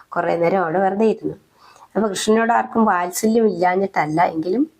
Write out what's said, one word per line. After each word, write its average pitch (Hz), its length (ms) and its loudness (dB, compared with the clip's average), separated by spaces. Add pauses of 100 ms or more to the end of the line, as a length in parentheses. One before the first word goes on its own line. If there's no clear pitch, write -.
കുറെ 170 300 -2
നേരം 175 260 2
അവിടെ 165 160 -2
വെറുതെ 196 260 0
ഇരുന്നു. - 280 -2 (640)
അപ്പൊ 214 140 0
കൃഷ്ണനോട് 220 440 0
ആർക്കും 226 320 0
വാത്സല്യം 214 640 0
ഇല്ലാഞ്ഞിട്ടല്ല, 180 760 0
എങ്കിലും 180 580 -2